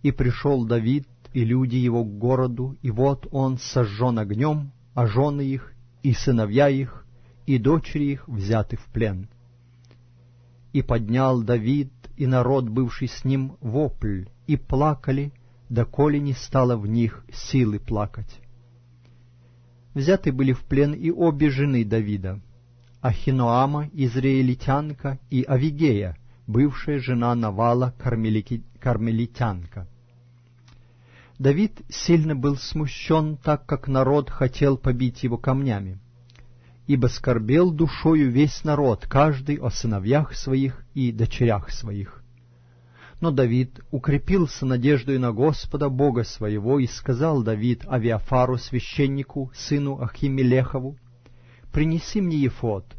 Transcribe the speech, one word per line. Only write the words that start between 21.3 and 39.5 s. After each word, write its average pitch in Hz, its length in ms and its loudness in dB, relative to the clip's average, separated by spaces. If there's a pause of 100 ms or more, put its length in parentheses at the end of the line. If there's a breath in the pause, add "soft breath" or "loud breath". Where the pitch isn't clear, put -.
жены 131 360 2
Давида, 101 560 -2 (600)
Ахиноама, 131 920 2
израильтянка, 135 1300 0 (100)
и 127 140 0
Авигея, 131 720 0 (300 soft breath)
бывшая 139 520 0
жена 120 360 0
Навала, 120 600 0
кармелики-, 110 680 -2 (160)
кармелитянка. 113 1080 -2 (1500 soft breath)
Давид 143 520 2
сильно 156 460 2
был 139 200 0
смущён, 156 840 -2
так - 280 -2
как - 220 -4
народ 135 420 2
хотел 139 480 0
побить 123 460 -2
его 120 140 0
камнями, 110 640 -2 (880 soft breath)
ибо 131 200 2
скорбел 127 640 2
душою 151 600 2
весь 139 320 2
народ, 143 420 0
каждый 143 520 2